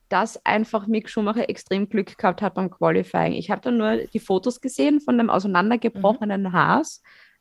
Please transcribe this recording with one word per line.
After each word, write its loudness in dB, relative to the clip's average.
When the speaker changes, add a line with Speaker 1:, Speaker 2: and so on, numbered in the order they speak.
Speaker 1:
dass -2
einfach 0
Mick -2
Schumacher -2
extrem -4
Glück -4
gehabt 0
hat -2
beim -2
Qualifying. 0
Ich -6
hab -4
da -2
nur 0
die -6
Fotos -2
gesehen 2
von 2
dem 2
auseinandergebrochenen 0
Speaker 2:
Mhm. -4
Speaker 1:
Haas, 2